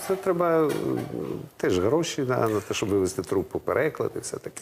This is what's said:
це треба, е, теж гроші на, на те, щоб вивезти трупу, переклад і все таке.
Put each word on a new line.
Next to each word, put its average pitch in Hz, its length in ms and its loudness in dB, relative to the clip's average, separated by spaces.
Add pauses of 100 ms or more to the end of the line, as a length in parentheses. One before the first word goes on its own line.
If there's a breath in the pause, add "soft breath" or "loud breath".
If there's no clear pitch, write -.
це 196 80 0
треба, 170 520 2
е, - 20 2 (880)
теж 107 220 2
гроші 147 420 2
на, 123 260 2
на 107 120 0
те, 101 140 -4
щоб 107 160 -2
вивезти 95 320 2
трупу, - 380 -2
переклад 117 560 0
і - 40 -6
все - 180 -8
таке. - 240 -12